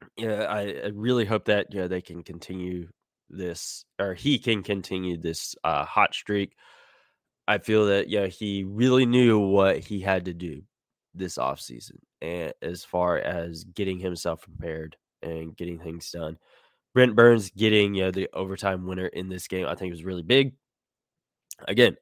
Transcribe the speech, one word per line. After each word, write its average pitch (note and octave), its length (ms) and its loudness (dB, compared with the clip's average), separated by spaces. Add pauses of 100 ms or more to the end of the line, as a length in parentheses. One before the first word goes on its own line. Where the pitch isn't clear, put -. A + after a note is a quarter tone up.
(160)
yeah, G#2+ 280 -2
I, G#2 160 -4
I G2+ 340 -6
really A#2 300 2
hope G#2 220 -2
that, G2+ 260 0
you G2 80 -4
know, F2+ 80 -2
they F2+ 120 -4
can E2+ 220 -14
continue F2+ 640 -10 (420)
this, - 560 -10 (140)
or G2 160 -4
he C3 240 0
can G#2+ 240 -2
continue F#2 540 -4
this, E2 480 -8
uh, D2 200 0
hot - 300 2
streak. G2+ 400 -4 (920)
I G#2 100 2
feel G#2+ 280 2
that, G2 220 2
yeah, G2 200 0
he G2 340 -6
really B2 440 4
knew A#2+ 340 6
what G2 380 4
he G#2 200 -8
had F#2 280 -2
to F2+ 60 -6
do E2+ 300 -10 (500)
this F2 260 -8
offseason, B1 600 -6 (240)
and E2+ 300 -6 (100)
as F2 220 -8
far F2 340 0
as E2+ 460 -6
getting F#2 340 -6
himself F2 440 -6
prepared D#2+ 540 -10 (260)
and E2 340 -10
getting E2+ 240 -10
things E2+ 320 -12
done. E2 260 -8 (560)
Brent B2 220 6
Burns A#2 340 8
getting, G#2 440 4
you F#2+ 100 0
know, F#2+ 80 0
the F#2+ 200 -4
overtime F#2+ 540 -4
winner F#2 200 -6
in F#2 220 -8
this F2+ 200 -10
game, F#2 180 -4
I D#2+ 80 -4
think F#2 160 -8
was E2 140 -12
really F2+ 180 -6
big. C3+ 320 2 (1120)
Again, G#2+ 360 4